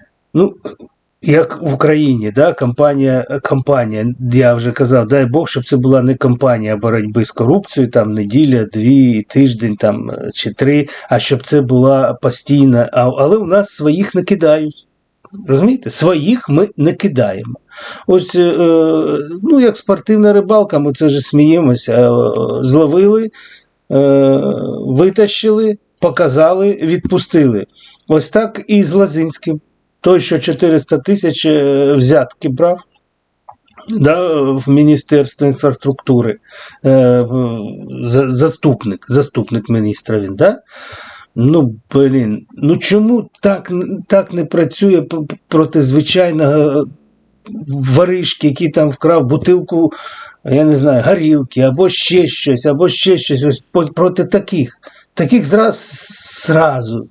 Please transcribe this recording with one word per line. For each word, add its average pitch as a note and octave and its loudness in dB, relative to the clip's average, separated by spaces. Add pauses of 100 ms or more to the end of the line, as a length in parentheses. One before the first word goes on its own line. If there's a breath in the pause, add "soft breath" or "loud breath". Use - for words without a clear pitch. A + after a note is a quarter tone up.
(340 loud breath)
Ну, F#3+ 2 (680)
як D#3+ 0
в D3+ -4
Україні, C3+ 0
да, D3 2
кампанія, C3+ -2
кампанія, B2 -2 (200)
я B2 4
вже A#2 -4
казав, A#2+ 0
дай C3+ 2
Бог, D3 -2
щоб B2+ -6
це C3+ -2
була C3 2
не B2+ 0
кампанія A#2+ 0
боротьби A2 -2
з - -8
корупцією, C3 -2
там G#2+ 0
неділя, A2+ 0
дві, A#2 2
тиждень, A#2 0
там, A2+ -2
е, - -10
чи - -8
три, D3 0 (220 loud breath)
а A#2+ 0
щоб - -2
це D3+ 0
була B2+ 2
постійна, C3 0
а, B2 2
але D3+ 2
у G#3 -2
нас F#3+ 0
своїх D#3 -2
не F3+ -2
кидають. D#3 0 (600)
Розумієте? G3 0
Своїх F3 0
ми D#3 2 (100)
не D#3 0
кидаємо. A#2+ -4 (520 loud breath)
Ось, F#3 0
е, F3+ 2
е, D#3+ 2 (260)
ну, C#4+ 2
як A3+ 2
спортивна G#3 2
рибалка, G3+ 2
ми C#3+ -2
це D#3 -2
вже C#3 2
сміємося, C3+ 2
е, A#2+ 0 (300)
зловили, F3 2 (600 loud breath)
е, C#3 4 (460)
витащили, G#3 0 (240)
показали, F3 2
відпустили. D#3+ 0 (420 soft breath)
Ось D#3 0
так G#3+ -2
і G#3 4
з D#3 -4
Лозинським. D#3+ -2 (400)
Той, F3+ 4
що D#3+ -2
чотириста D#3+ 0
тисяч, E3+ -2
е, C#3+ 2
взятки C#3 0
брав, E3+ -2 (1080)
да, E3 0
в C3+ -2
Міністерстві C#3+ 2
інфраструктури, C3+ -2 (480 loud breath)
е, B2+ 4
в-, A#2+ -4 (440)
за-, B2+ 0
заступник, B2+ -2
заступник A#2 -2
міністра A2 -2
він, G2 -8
да? F#3+ 0 (760 loud breath)
Ну, C3 2 (180)
блін, C3 0
ну D3 0
чому G#3+ 0 (120)
так, F#3+ -2 (360)
так G3 0
не E3+ -4
працює E3+ 0
п-, E3 -8
п-, D#3 -10 (100)
проти D#3 0
звичайного D3+ 0 (840)
воришки, D3+ 0
який D3+ -2
там D3+ 0
вкрав D#3+ 0
бутилку, E3 0 (520 loud breath)
я C#3 2
не D3+ 4
знаю, C3+ 2
горілки, D#3 0
або C3+ 2
ще F3 0
щось, C3 -2
або D3+ 2
ще F#3+ 0
щось, C3+ -4
ось C#3+ -2
по-, E3+ -2
проти F3+ -2
таких. F#3 -4 (360 loud breath)
Таких D#3 0
зра-, G#3 2
зразу C3+ -4